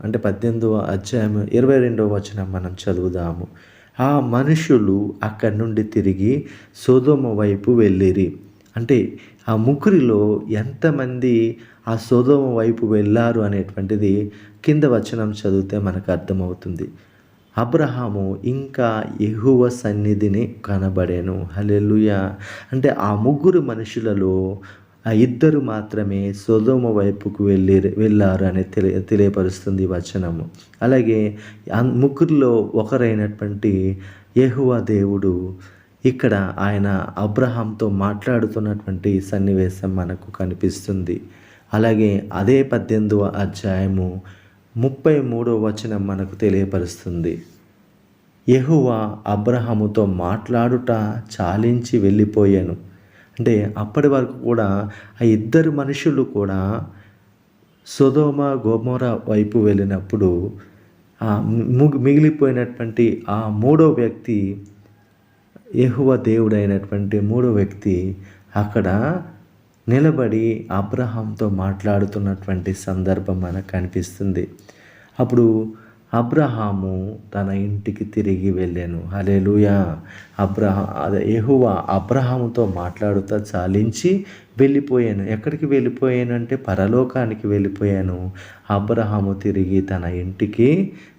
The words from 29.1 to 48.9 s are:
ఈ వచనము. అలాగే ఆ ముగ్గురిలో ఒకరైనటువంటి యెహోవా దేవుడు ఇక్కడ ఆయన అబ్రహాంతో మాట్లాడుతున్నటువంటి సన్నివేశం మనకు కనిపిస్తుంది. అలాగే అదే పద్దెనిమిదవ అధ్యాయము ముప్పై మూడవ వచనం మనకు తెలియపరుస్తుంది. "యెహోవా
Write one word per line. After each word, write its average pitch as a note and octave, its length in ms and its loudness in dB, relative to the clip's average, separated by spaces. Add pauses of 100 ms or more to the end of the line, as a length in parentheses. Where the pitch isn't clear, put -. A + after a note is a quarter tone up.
ఈ - 20 0
వచనము. F2 640 -4 (320)
అలాగే A2 560 2 (360)
ఆ A2+ 80 2
ముగ్గురిలో B2+ 960 2
ఒకరైనటువంటి G#2 1300 0 (360)
యెహోవా B2+ 420 2
దేవుడు G2 760 0 (500)
ఇక్కడ G#2+ 540 0
ఆయన G2+ 480 0 (100)
అబ్రహాంతో A2 720 -2
మాట్లాడుతున్నటువంటి G#2 1300 -2
సన్నివేశం F#2+ 760 -2
మనకు F2+ 360 -6
కనిపిస్తుంది. F#2 880 -4 (520)
అలాగే G#2+ 600 2
అదే A#2+ 300 4
పద్దెనిమిదవ G#2+ 600 0
అధ్యాయము F#2+ 1000 -2 (560)
ముప్పై C3+ 440 2
మూడవ A#2 440 0
వచనం G#2+ 420 -4
మనకు G2 280 -6
తెలియపరుస్తుంది. F#2 1080 -2 (1080)
"యెహోవా B2+ 680 2 (100)